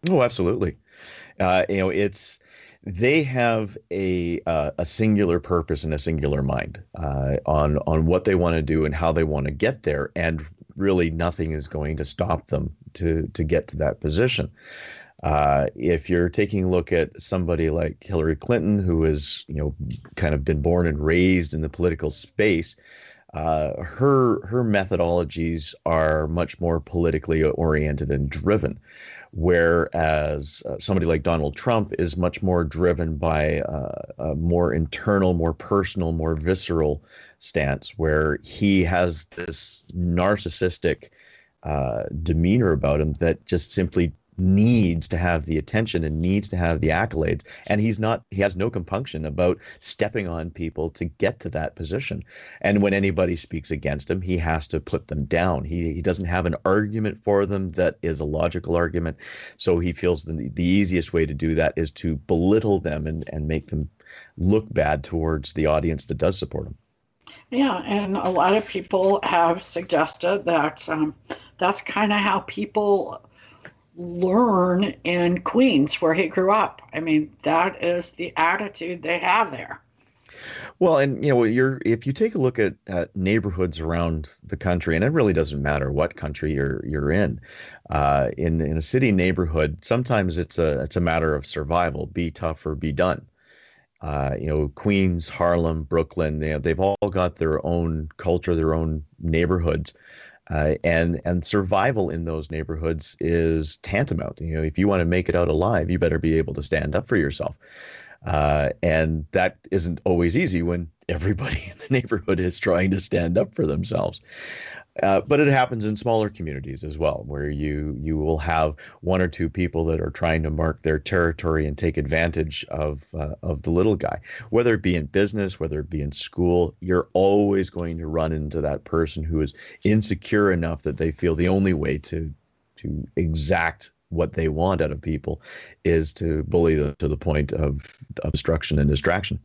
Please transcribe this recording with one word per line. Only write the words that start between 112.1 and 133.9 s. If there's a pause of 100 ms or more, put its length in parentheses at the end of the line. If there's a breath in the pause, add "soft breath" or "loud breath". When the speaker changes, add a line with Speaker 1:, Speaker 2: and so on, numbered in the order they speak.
Speaker 1:
is
trying
to
stand
up
for
themselves. (840 loud breath)
Uh,
but
it
happens
in
smaller
communities
as
well,
where
you,
you
will
have (280 loud breath)
one
or
two
people
that
are
trying
to
mark
their
territory
and
take
advantage
of, (100)
uh,
of
the
little
guy. (300 loud breath)
Whether
it
be
in
business,
whether
it
be
in
school,
you're
always
going
to
run
into
that
person
who
is (300 loud breath)
insecure
enough
that
they
feel
the
only
way
to, (440)
to (100)
exact (180)